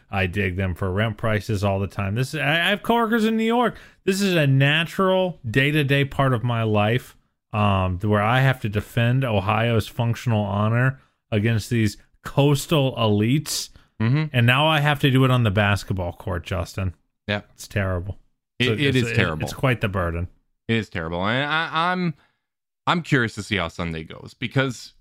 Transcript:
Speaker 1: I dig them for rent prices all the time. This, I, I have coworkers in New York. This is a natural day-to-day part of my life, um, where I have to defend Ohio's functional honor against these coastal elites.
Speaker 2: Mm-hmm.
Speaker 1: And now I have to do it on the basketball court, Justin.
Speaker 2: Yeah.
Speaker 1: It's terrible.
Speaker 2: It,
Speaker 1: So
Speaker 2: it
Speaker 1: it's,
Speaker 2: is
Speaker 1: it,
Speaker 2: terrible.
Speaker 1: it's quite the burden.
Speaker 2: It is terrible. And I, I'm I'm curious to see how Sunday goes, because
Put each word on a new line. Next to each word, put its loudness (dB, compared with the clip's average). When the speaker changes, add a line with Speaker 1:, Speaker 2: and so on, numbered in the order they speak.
Speaker 1:
I 0
dig -2
them -2
for -4
rent -2
prices -2
all 0
the -2
time. -4
This, -4
I, -6
I 2
have -2
coworkers 2
in 0
New 0
York. 0
This 0
is 2
a 4
natural 2
day-to-day 2
part 0
of -2
my 0
life, 0
um, 2
where 2
I 2
have 2
to -4
defend 0
Ohio's 0
functional -2
honor 0
against 0
these 0
coastal 2
elites. 0
Speaker 2:
Mm-hmm. 2
Speaker 1:
And 4
now 4
I 2
have 0
to 4
do 4
it 4
on 2
the 2
basketball 0
court, -8
Justin. -6
Speaker 2:
Yeah. -4
Speaker 1:
It's -18
terrible. -4
Speaker 2:
It, 2
Speaker 1:
So 0
Speaker 2:
it -2
Speaker 1:
it's, 2
Speaker 2:
is 0
Speaker 1:
it, -6
Speaker 2:
terrible. 0
Speaker 1:
it's -8
quite 0
the -2
burden. -4
Speaker 2:
It 0
is -4
terrible. -6
And -2
I, -2
I'm -2
I'm 0
curious 0
to -10
see -2
how -2
Sunday -6
goes, -16
because -4